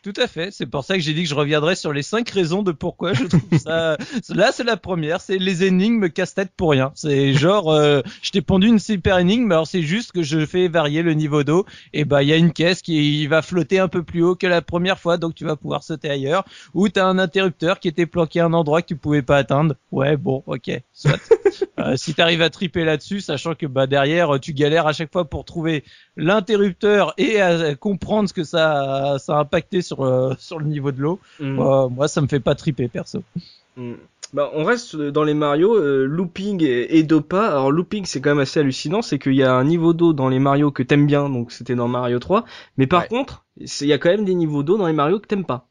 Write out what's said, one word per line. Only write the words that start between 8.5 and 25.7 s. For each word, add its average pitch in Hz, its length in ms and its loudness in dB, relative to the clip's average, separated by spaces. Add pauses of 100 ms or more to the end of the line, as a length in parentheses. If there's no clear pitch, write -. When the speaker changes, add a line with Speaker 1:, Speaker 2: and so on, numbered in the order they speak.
Speaker 1:
une 226 140 4
super 190 400 0
énigme, 202 320 2
alors 160 160 2
c'est 180 160 -2
juste 190 280 -4
que 180 120 -2
je 156 200 0
fais 185 260 0
varier 156 340 0
le 170 100 2
niveau 151 300 0
d'eau. 160 240 2 (260)
Et 151 100 -2
bah, 139 200 2
il 143 60 2
y 151 40 4
a 160 40 4
une 165 140 6
caisse 170 300 0
qui 151 460 0
va 156 160 2
flotter 180 340 -2
un 185 120 2
peu 180 120 -2
plus 170 220 -2
haut 180 120 4
que 185 120 -2
la 170 160 2
première 180 340 -2
fois, 170 220 0
donc 165 160 -4
tu - 100 -12
vas 156 100 -2
pouvoir 143 280 -8
sauter 156 260 -8
ailleurs. 143 360 -2 (280)
Ou 196 160 2
t'as 190 160 2
un 185 140 2
interrupteur 190 600 -2
qui - 80 -6
était 170 200 -2
planqué 170 320 -2
à 170 80 4
un 165 60 2
endroit 165 280 2
que - 60 -12
tu - 80 -6
pouvais 147 260 0
pas 143 160 2
atteindre. 139 380 2 (160)
Ouais, 139 260 0
bon, 135 300 -4
ok, 139 240 -8 (220)
soit. - 180 0
Speaker 2:
<laughs> - 180 -4 (500)
Speaker 1:
Euh, - 180 -2
si 151 160 -6
t'arrives 170 300 2
à 165 60 2
triper 170 360 -4
là-dessus, 160 360 -2
sachant 165 340 -6
que, - 100 -8
bah, 135 220 0
derrière, 143 520 2
tu 156 140 -8
galères 147 340 2
à 151 60 2
chaque 160 180 -8
fois 180 140 -2
pour 143 200 -10
trouver 160 380 -4 (320)